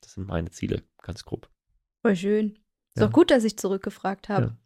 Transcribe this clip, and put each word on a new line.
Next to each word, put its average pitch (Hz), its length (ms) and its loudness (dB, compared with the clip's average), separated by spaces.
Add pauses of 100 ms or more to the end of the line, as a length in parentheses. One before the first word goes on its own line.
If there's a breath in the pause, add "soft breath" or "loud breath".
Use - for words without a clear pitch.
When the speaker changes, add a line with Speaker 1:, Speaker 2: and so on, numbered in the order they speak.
Speaker 1:
Das - 120 -20
sind 95 140 -10
meine 85 240 -4
Ziele, - 320 -6 (180)
ganz - 240 -14
grob. - 240 -12 (520)
Speaker 2:
Voll 208 140 2
schön. 208 440 -2 (360)
Ist - 60 -4
Speaker 1:
Ja. 214 60 6
Speaker 2:
auch - 40 -2
gut, 320 180 6
dass 254 140 6
ich 220 140 -2
zurückgefragt 196 720 -6
habe. 196 160 2
Speaker 1:
Ja, 113 200 -6